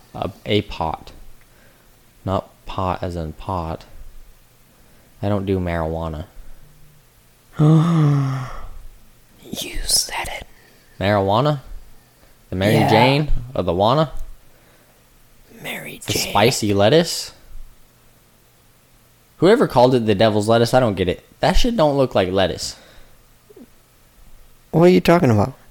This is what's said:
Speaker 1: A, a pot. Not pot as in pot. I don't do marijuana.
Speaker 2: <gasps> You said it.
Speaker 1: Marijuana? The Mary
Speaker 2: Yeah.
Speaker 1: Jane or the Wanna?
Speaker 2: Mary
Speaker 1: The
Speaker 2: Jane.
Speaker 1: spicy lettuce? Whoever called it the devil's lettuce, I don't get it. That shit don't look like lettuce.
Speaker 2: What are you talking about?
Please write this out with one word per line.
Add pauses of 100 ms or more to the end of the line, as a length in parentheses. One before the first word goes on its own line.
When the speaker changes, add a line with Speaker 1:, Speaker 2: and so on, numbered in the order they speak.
(140)
Speaker 1:
A, (140)
a
pot. (1120)
Not (180)
pot
as
in
pot. (1300)
I
don't
do
marijuana. (1300)
Speaker 2:
<gasps> (960)
You
said
it. (540)
Speaker 1:
Marijuana? (880)
The
Mary
Speaker 2:
Yeah.
Speaker 1:
Jane (240)
or
the
Wanna? (1500)
Speaker 2:
Mary
Speaker 1:
The
Speaker 2:
Jane.
Speaker 1:
spicy
lettuce? (2000)
Whoever
called
it
the
devil's
lettuce,
I
don't
get
it. (140)
That
shit
don't
look
like
lettuce. (2000)
Speaker 2:
What
are
you
talking
about? (160)